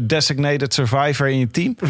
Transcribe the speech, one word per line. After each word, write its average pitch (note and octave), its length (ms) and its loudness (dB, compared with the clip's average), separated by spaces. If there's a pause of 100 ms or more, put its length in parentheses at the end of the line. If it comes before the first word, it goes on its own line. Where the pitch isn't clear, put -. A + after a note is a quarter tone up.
designated C#3+ 760 0
survivor C#3 540 0
in C3+ 100 0
je B2 120 2
team. A#3 260 -2 (140)